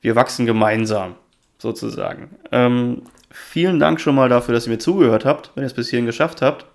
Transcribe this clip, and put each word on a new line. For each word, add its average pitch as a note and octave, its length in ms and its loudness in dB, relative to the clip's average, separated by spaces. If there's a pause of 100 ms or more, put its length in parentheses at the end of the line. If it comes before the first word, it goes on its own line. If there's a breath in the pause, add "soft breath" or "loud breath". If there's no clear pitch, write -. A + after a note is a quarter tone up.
Wir A2+ 140 0
wachsen B2 320 0
gemeinsam, G#2+ 640 0 (460)
sozusagen. - 680 -8 (220)
Ähm, B2 520 0 (260)
vielen E3+ 500 -2
Dank D#3 220 2
schon C#3+ 140 2
mal C3 140 4
dafür, B2 260 2
dass A#2 100 0
ihr A#2 60 -4
mir A2+ 80 -2
zugehört D3+ 460 2
habt, D3+ 280 -2
wenn C#3 100 -6
ihr C3+ 40 -4
es B2 60 -8
bis A#2 160 -6
hierhin A#2+ 180 0
geschafft C#3+ 340 -2
habt. C3+ 340 0